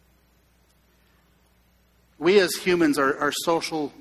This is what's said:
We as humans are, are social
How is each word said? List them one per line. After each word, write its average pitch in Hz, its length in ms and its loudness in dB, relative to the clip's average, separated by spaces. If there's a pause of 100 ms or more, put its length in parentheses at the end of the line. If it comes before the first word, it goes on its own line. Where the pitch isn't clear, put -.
(2250)
We 185 220 4
as 175 140 0
humans 165 440 0
are, 139 200 0
are 147 140 -2
social 160 680 -4